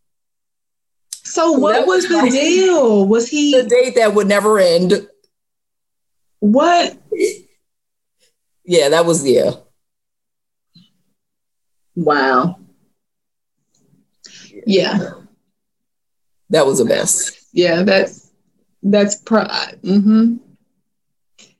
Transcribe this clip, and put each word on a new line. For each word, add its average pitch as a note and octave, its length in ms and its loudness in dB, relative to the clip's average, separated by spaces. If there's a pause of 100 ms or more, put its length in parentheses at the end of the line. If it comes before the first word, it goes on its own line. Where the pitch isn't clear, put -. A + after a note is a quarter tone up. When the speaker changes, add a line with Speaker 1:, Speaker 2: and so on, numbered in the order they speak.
(1300)
Speaker 1:
So E4 280 -2
Speaker 2:
So C4 60 0
Speaker 1:
what G#3 140 0
Speaker 2:
that - 120 0
Speaker 1:
was F#4 200 0
Speaker 2:
was - 40 -6
Speaker 1:
the E4+ 60 -2
Speaker 2:
like C4 160 2
Speaker 1:
deal? D4 760 2
Was A#3 220 0
he D4 240 -2
Speaker 2:
the C4 160 4
date B3 280 0
that A3 200 2
would G#3 100 2
never G3+ 320 0
end. F3+ 480 0 (1300)
Speaker 1:
What? D4+ 580 0 (1700)
Speaker 2:
Yeah, E3 240 0
that E3 180 2
was, D3 220 -2
yeah. B2 240 2 (2500)
Speaker 1:
Wow. C#3+ 600 -2 (2000)
Yeah. F#3+ 440 -2 (1400)
Speaker 2:
That D3 140 2
was C3+ 140 0
a A2+ 60 0
mess. - 680 -4
Speaker 1:
Yeah, F3 320 0
that's, F#3+ 480 -2 (500)
that's G3+ 360 0
pro-, - 260 -2
mm-hmm. G#3+ 920 0 (1200)